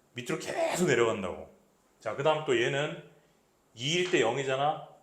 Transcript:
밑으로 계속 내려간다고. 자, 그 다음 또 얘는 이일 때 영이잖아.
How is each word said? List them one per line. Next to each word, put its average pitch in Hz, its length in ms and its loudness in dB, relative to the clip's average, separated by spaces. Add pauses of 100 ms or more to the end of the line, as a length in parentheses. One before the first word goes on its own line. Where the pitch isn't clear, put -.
(140)
밑으로 120 260 -6
계속 - 460 0
내려간다고. 104 680 2 (480)
자, 107 160 -6
그 123 60 -6
다음 151 240 2
또 123 160 2
얘는 143 420 -2 (680)
이일 175 380 -2
때 175 80 4
영이잖아. 135 680 0 (160)